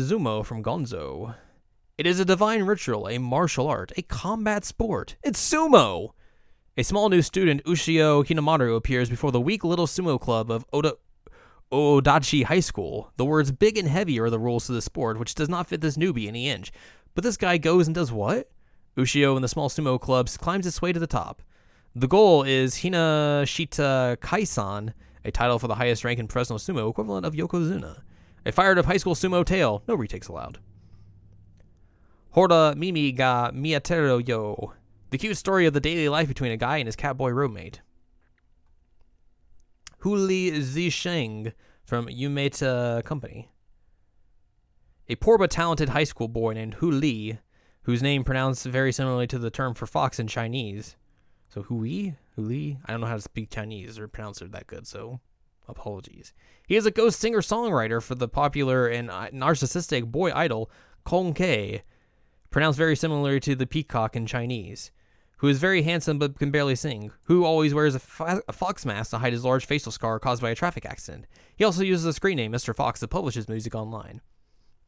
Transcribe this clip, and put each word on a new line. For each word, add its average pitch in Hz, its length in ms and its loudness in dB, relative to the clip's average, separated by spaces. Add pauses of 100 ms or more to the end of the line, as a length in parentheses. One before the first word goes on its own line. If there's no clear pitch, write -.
Zumo 131 420 0
from 113 180 -6
Gonzo. 110 720 -6 (600)
It 156 100 0
is 180 140 2
a 185 60 0
divine 208 380 4
ritual, 120 440 -2
a 117 80 -4
martial 131 500 0
art, 107 300 -4
a 180 60 -4
combat 208 640 -4
sport. 202 560 -4
It's - 180 0
sumo! 156 720 4 (680)
A 127 80 2
small 208 240 2
new 180 140 8
student, 160 420 2
Ushio 156 580 4
Hinomaru, 147 540 2
appears 123 320 0
before 123 240 0
the 123 80 4
weak 190 240 0
little 170 220 2
sumo 160 340 0
club 117 300 0
of 113 240 -4
Oda-, 147 240 0 (720)
Odachi 143 720 6
High 170 160 2
School. - 560 -4
The 123 80 0
words 147 260 2
"big" 214 280 4
and 180 100 0
"heavy" 156 320 0
are 113 80 2
the 117 100 0
rules 120 280 -2
to 127 60 -4
the 117 100 -2
sport, 113 360 -4
which 117 160 -6
does 151 140 -2
not 175 180 -4
fit 170 140 -6
this 151 160 -2
newbie 147 320 0
any 120 220 -4
inch. 98 200 -8 (440)
But 175 100 -2
this 233 140 -2
guy 175 180 2
goes 160 320 4
and 165 60 -2
does 160 180 -2
what? 117 380 -2 (440)
Ushio 135 420 4
and 131 60 -2
the 123 60 0
small 143 220 -2
sumo 131 280 0
club 127 300 0
climbs 180 380 -4
its - 160 -6
way 180 100 0
to 170 80 -2
the 165 60 -2
top. 117 340 -6 (540)
The 127 140 0
goal 185 340 8
is 131 320 2
Hinashita 147 1400 2
Kaisan, 110 720 -4 (320)
a 110 60 -6
title 120 280 2
for 120 80 -6
the 110 100 -4
highest 120 280 0
rank 120 140 -2
in 113 100 -4
professional 120 300 -2
sumo, 113 320 -4
equivalent 196 340 -4
of 160 80 -4
Yokozuna. 165 680 -4 (440)
A 120 60 -2
fired-up 185 340 4
high 180 100 4
school 180 180 0
sumo 180 300 2
tale. 139 420 2
No 233 80 0
retakes 104 340 -4
allowed. 69 320 -12 (1700)
Hora 165 440 8
Mimi 151 380 0
ga 123 380 2
Miyatero 143 760 0
yo. 107 460 -4 (380)
The 135 80 -2
cute 208 180 -4
story 190 300 4
of 151 80 4
the 143 60 0
daily 156 280 0
life 151 180 0
between 131 240 -2
a 113 60 -2
guy 127 220 0
and 120 100 -4
his 110 80 -8
catboy 131 380 -2
roommate. 110 480 -4 (2250)
Hu 202 180 -2
Li 190 360 0
Zisheng 139 1000 -4 (320)
from 120 220 -4
Yumeta 127 1000 -2
Company. 117 460 -10 (1600)
A 120 60 -4
poor 226 200 4
but 190 140 4
talented 160 400 0
high 147 140 2
school 117 240 -4
boy 113 260 -2
named 110 200 -8
Hu 165 160 0
Li, 113 500 -2 (420)
whose 120 200 -2
name 139 220 0
pronounced 131 400 -2
very 131 260 0
similarly 127 360 -2
to 127 120 -4
the 117 120 -6
term 127 240 -4
for - 120 -10
fox 147 320 -2
in 117 80 -4
Chinese. 113 720 -8 (540)
So 101 140 -12
Hu 117 200 -6
Yi? 175 300 -6 (220)
Hu 113 60 -6
Li? 139 440 -6
I 107 60 -8
don't 113 100 -8
know 117 40 -4
how 113 100 -6
to 104 40 -8
speak 107 300 -10
Chinese 110 480 -10
or 107 100 -14
pronounce 104 320 -14
it 95 120 -16
that - 140 -16
good, - 200 -16
so 113 340 -14 (480)
apologies. - 640 -14 (340)
He 190 100 4
is 220 100 4
a - 60 2
ghost 226 280 2
singer-songwriter 202 800 0
for 131 140 -8
the 123 140 -4
popular 139 580 0
and, 120 240 -4
uh, 92 220 -8
narcissistic 135 720 -2
boy 147 260 0
idol 131 380 -2 (340)
Kong 180 300 2
K, 107 480 0 (680)
pronounced 147 260 2
very 156 200 2
similarly 143 440 0
to 135 140 -2
the 127 120 -2
peacock 123 500 -4
in 113 100 -4
Chinese, 117 640 -8 (480)
who 139 100 4
is 139 100 4
very 185 240 2
handsome 156 360 0
but 143 200 -4
can 143 120 -2
barely 139 240 2
sing, 110 380 -6 (120)
who 175 200 4
always 156 280 4
wears 147 220 4
a 127 60 -6
fo-, 170 480 -6
a 123 40 -6
fox 190 320 -6
mask 113 260 -6
to 117 80 -4
hide 120 140 -2
his 120 120 -4
large 127 220 0
facial 143 260 -4
scar 113 260 -4
caused 123 240 -2
by 117 80 -2
a 120 60 -4
traffic - 280 -4
accident. - 420 -14 (300)
He 202 80 2
also 185 180 2
uses 185 220 2
the 165 80 0
screen 190 240 0
name 110 140 -2
Mister 117 240 -4
Fox 123 260 -2
to 117 80 -6
publish 160 280 -4
his 110 120 -8
music 110 260 -8
online. 110 460 -10 (680)